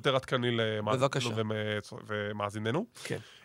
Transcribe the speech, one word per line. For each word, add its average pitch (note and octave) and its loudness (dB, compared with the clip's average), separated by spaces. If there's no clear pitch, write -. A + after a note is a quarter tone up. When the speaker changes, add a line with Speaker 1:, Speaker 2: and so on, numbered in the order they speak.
Speaker 1:
יותר C3+ 4
עדכני B2 2
למה-, A2 2
Speaker 2:
בבקשה. C3+ 2
Speaker 1:
לנו A2 -2
ומ-, A2 -2
ומאזיננו. G#2+ -2
Speaker 2:
כן. A#2+ -4